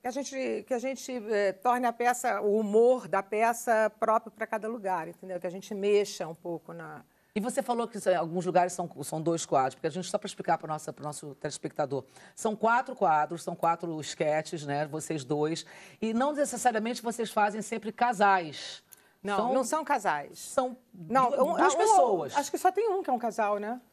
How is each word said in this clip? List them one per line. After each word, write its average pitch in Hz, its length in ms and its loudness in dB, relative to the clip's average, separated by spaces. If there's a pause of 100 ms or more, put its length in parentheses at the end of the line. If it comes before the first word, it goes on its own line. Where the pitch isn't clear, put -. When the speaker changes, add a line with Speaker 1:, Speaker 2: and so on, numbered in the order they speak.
Speaker 1:
que 247 80 -6
a - 20 -4
gente, 247 560 -6
que 262 80 -2
a 240 40 -2
gente, 254 340 -8 (180)
eh, 202 220 2
torne 247 340 0
a 233 60 2
peça, 240 480 0
o 208 180 2
humor 220 500 4
da 196 140 2
peça 220 760 2
próprio 220 320 2
pra 220 160 -8
cada 220 220 -6
lugar, 190 400 -4
entendeu? 180 320 -10
Que - 60 -8
a 180 40 -2
gente 196 240 -10
mexa 202 540 2
um 165 60 -10
pouco 170 380 -10
na 156 300 -14 (320)
Speaker 2:
E 214 60 -2
você 240 220 -2
falou 233 240 -2
que 226 120 -10
isso, 190 160 -2
alguns 165 300 -2
lugares 180 280 4
são, 175 180 -6 (140)
são 160 180 -6
dois 165 240 0
quadros, 139 280 2
porque - 120 -8
a 160 40 0
gente, 175 200 -8
só 202 80 -2
pra - 80 -6
explicar 175 320 -2
pro - 80 -10
nosso, 151 260 -6
pro 135 120 -14
nosso 147 320 -10
telespectador, 139 680 -4 (300)
são 220 220 -2
quatro 240 400 2
quadros, 156 460 2
são 175 120 -6
quatro 165 460 -2
esquetes, 151 680 -2
né, 143 200 0
vocês 151 380 -6
dois, 151 400 -2 (380)
e 220 100 -2
não 262 200 2
necessariamente 240 680 0
vocês 226 280 -4
fazem 208 320 0
sempre 214 300 -6
casais. 190 920 2 (400)
Speaker 1:
Não, 202 140 -2
Speaker 2:
São 233 180 0
Speaker 1:
não 262 100 2
são 311 200 -2
casais. 190 540 -2
Speaker 2:
são 254 380 -2 (180)
Speaker 1:
Não, 233 360 2
Speaker 2:
du-, 269 140 4
Speaker 1:
um, 330 120 0
Speaker 2:
duas 392 180 4
Speaker 1:
um, - 40 0
Speaker 2:
pessoas. 349 580 6
Speaker 1:
acho 285 140 -2
que 370 80 -4
só 370 140 4
tem 440 180 0
um 381 120 0
que - 80 -4
é - 20 4
um 247 60 0
casal, 208 400 -2
né? 214 200 -6 (140)